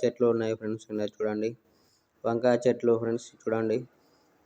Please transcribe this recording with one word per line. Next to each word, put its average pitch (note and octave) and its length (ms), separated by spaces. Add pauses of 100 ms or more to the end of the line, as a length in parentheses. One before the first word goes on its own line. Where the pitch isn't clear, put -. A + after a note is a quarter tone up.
చెట్లు A#2+ 300
ఉన్నాయి A2+ 260
ఫ్రెండ్స్. A2 340
ఇలా G#2+ 120 (100)
చూడండి, G#2+ 340 (760)
వంకాయ A#2+ 280 (100)
చెట్లు A#2+ 360
ఫ్రెండ్స్, A#2 260 (140)
చూడండి. A2+ 360 (680)